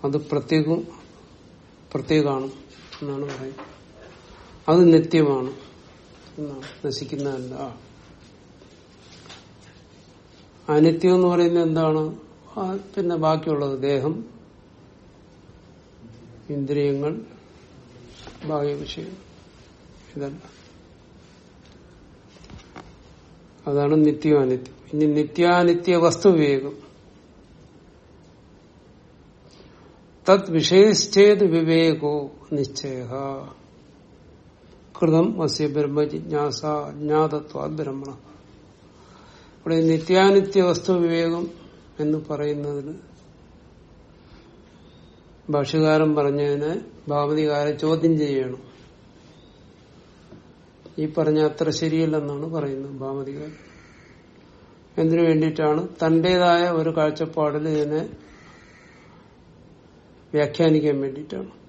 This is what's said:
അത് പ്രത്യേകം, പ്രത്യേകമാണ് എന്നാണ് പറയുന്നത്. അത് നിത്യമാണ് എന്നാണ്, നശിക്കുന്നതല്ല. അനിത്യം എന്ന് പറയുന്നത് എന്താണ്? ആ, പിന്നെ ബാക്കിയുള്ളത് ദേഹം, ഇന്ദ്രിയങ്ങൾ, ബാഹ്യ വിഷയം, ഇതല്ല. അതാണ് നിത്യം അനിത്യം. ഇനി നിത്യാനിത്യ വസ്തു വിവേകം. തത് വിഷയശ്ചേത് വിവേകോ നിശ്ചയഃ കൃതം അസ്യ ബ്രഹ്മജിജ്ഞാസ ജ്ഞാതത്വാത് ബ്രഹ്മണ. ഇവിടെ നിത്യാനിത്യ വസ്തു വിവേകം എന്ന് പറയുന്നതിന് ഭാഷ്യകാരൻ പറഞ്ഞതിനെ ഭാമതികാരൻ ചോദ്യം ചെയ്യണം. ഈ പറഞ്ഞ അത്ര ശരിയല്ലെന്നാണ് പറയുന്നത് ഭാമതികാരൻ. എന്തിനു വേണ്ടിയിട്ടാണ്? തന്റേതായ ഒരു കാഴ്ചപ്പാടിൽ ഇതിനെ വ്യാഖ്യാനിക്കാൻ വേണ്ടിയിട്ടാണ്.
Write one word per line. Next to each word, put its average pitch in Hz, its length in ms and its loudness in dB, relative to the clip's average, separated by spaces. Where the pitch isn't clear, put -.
അത് 143 140 -4
പ്രത്യേകം, 156 680 -2
പ്രത്യേകമാണ് 135 520 0
എന്നാണ് 139 220 -8
പറയുന്നത്. 135 500 -12
അത് 170 240 8
നിത്യമാണ് 143 600 2
എന്നാണ്, 143 500 -12
നശിക്കുന്നതല്ല. 135 920 -8
അനിത്യം 165 460 4
എന്ന് 180 120 4
പറയുന്നത് 175 360 2
എന്താണ്? 160 520 0
ആ, 190 180 -6
പിന്നെ 185 400 -4
ബാക്കിയുള്ളത് 156 680 -2
ദേഹം, 143 440 -2
ഇന്ദ്രിയങ്ങൾ, 143 720 -2
ബാഹ്യ 147 280 -4
വിഷയം, 160 440 -12
ഇതല്ല. 143 480 -14
അതാണ് 147 380 2
നിത്യം 147 360 2
അനിത്യം. 127 420 -4
ഇനി 151 120 2
നിത്യാനിത്യ 170 880 2
വസ്തു 170 340 4
വിവേകം. 143 480 2
തത് 190 220 4
വിഷയശ്ചേത് 196 920 6
വിവേകോ 160 880 2
നിശ്ചയഃ 131 600 -6
കൃതം 170 420 2
അസ്യ 151 240 -2
ബ്രഹ്മജിജ്ഞാസ 147 960 -4
ജ്ഞാതത്വാത് 151 760 -2
ബ്രഹ്മണ. 139 400 -10
ഇവിടെ 165 280 -2
നിത്യാനിത്യ 185 800 4
വസ്തു 175 320 2
വിവേകം 170 540 0
എന്ന് 151 180 -2
പറയുന്നതിന് 147 640 -6
ഭാഷ്യകാരൻ 156 680 2
പറഞ്ഞതിനെ 143 640 -2
ഭാമതികാരൻ 147 680 -2
ചോദ്യം 160 400 0
ചെയ്യണം. 131 560 -4
ഈ 156 80 -4
പറഞ്ഞ 156 340 0
അത്ര 151 300 0
ശരിയല്ലെന്നാണ് 156 800 -2
പറയുന്നത് 139 420 -6
ഭാമതികാരൻ. 139 640 -10
എന്തിനു 165 240 2
വേണ്ടിയിട്ടാണ്? 156 640 0
തന്റേതായ 175 840 2
ഒരു 160 200 0
കാഴ്ചപ്പാടിൽ 156 800 -2
ഇതിനെ 151 400 -2
വ്യാഖ്യാനിക്കാൻ 147 680 2
വേണ്ടിയിട്ടാണ്. 135 500 -10